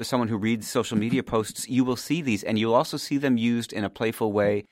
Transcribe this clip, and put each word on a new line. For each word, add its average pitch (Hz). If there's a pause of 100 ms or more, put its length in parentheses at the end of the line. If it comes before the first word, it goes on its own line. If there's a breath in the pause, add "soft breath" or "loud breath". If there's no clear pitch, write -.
someone 117
who 113
reads 110
social 117
media 117
posts, -
you 131
will 123
see 156
these, 110
and 110
you'll 113
also 151
see 143
them 135
used 117
in 104
a 98
playful 113
way, 101